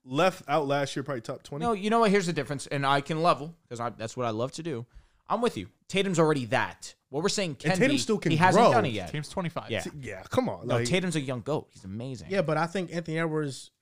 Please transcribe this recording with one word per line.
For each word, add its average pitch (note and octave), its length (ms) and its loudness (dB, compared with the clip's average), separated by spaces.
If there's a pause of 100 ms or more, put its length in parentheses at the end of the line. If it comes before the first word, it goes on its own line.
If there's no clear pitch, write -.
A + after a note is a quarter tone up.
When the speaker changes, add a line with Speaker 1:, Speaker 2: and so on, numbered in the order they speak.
Speaker 1:
left E3 440 0
out D3 180 2
last C#3 300 -2
year C#3 80 -4
probably C3+ 160 -6
top - 240 -12
twenty. C#3+ 200 -8
Speaker 2:
No, A#3 100 2
you G3+ 160 -2
know A#3 100 4
what? G#3+ 100 6
Here's G3 160 4
the F3 60 0
difference, C#3+ 340 -4
and C#3 180 -2
I C#3+ 180 4
can D#3 200 -4
level D#3+ 320 2 (140)
'cause A#2+ 100 -12
I, A#2 120 -4
that's G#2 260 -10
what B2 100 -2
I A#2 40 0
love A2+ 220 -2
to D#3+ 120 -12
do. A#2+ 200 -6 (440)
I'm G#3+ 140 0
with A#3+ 160 0
you. F#2+ 100 -8 (200)
Tatum's F#3+ 300 0
already D3+ 280 4
that. G#2 480 -2 (160)
What C#3+ 120 -4
we're G3 80 2
saying E3+ 260 -2
can D#3 160 0
Speaker 1:
And F#3 80 2
Tatum C4+ 140 6
Speaker 2:
be, - 40 2
Speaker 1:
still G#3+ 200 0
can D3+ 140 0
Speaker 2:
he D#3 60 4
hasn't F#3 260 8
Speaker 1:
grow. - 80 8
Speaker 2:
done A3+ 140 4
it B2 60 -2
yet. F#2 160 -6
Speaker 3:
Tatum's D3 200 -6
twenty-five. D#3 420 -6
Speaker 2:
Yeah. G#2 100 0
Speaker 1:
See, F3+ 100 -8 (100)
yeah, G2+ 300 -10
come B3+ 180 0
on. F#2+ 180 -8
Speaker 2:
No, B2 100 0
Speaker 1:
Like, A#2 100 0
Speaker 2:
Tatum's F3 300 0
a D3+ 40 0
young B2+ 220 -6
goat. C#3+ 280 -4
He's - 140 -20
amazing. A2+ 460 -10
Speaker 4:
Yeah, G3 120 2
but D3+ 140 0
I E3 100 0
think E3+ 280 -6
Anthony E3 240 -4
Edwards D#3 520 -4 (120)